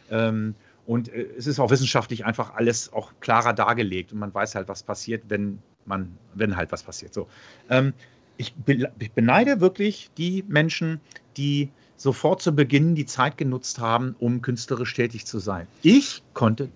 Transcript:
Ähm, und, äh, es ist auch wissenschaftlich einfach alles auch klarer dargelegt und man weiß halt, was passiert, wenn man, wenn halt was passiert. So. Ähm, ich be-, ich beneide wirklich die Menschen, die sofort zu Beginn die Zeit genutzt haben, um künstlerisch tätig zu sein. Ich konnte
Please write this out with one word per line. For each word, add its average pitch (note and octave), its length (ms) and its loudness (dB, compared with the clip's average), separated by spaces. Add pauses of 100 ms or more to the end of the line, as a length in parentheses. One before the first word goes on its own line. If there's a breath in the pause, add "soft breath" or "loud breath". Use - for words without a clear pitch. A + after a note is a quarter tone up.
Ähm, A2 460 0 (320 soft breath)
und, A#2 200 0
äh, A2+ 180 -8 (120)
es B2 100 -6
ist C#3 120 0
auch A#2+ 100 2
wissenschaftlich A#2+ 560 0
einfach A2 300 -4
alles A#2 360 0
auch - 300 -8
klarer A#2 320 2
dargelegt G2+ 580 0
und G#2+ 80 -8
man G2+ 140 -8
weiß G#2 220 -2
halt, F#2+ 120 -6
was G2 160 -12
passiert, A2+ 460 -8
wenn G2+ 300 -2 (260)
man, F#2+ 260 -6 (240)
wenn G2 220 0
halt E2+ 160 -4
was E2+ 100 -10
passiert. - 300 -16
So. - 140 -6 (420 soft breath)
Ähm, C3 240 2 (420 soft breath)
ich - 180 -10
be-, B2+ 460 -2
ich G#2 140 -10
beneide F3+ 480 4
wirklich G3+ 560 0
die F#3 320 -2
Menschen, D#3+ 500 0 (380 loud breath)
die C#3+ 320 0 (260 soft breath)
sofort D3+ 460 0
zu E3 120 2
Beginn C#3+ 400 4
die D3+ 120 0
Zeit - 320 0
genutzt B2+ 420 -4
haben, A#2+ 400 0
um A#2+ 220 0
künstlerisch B2 520 -4
tätig A#2 320 -2
zu A2 140 -6
sein. F#2 280 -6 (140)
Ich B3 420 6 (100)
konnte A#2 420 2